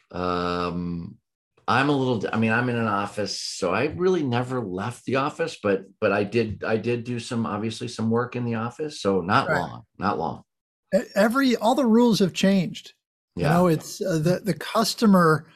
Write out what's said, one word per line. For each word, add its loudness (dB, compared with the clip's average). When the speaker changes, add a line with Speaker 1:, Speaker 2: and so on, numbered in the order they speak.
Speaker 1:
um, -4
I'm 2
a 2
little, 0
I -2
mean, 2
I'm 0
in -2
an 0
office, -4
so -4
I 0
really 0
never -2
left -8
the -2
office, -4
but, 0
but 2
I 0
did, -2
I 0
did -4
do -6
some, -4
obviously -4
some -4
work 0
in -4
the -2
office. -8
So 2
not 2
Speaker 2:
Right. 2
Speaker 1:
long, -8
not -2
long. -6
Speaker 2:
E-, 2
every, 4
all 2
the 2
rules 6
have 2
changed. 0
You -2
Speaker 1:
Yeah. 4
Speaker 2:
know, 6
it's, -2
uh, 0
the, 2
the -2
customer, 4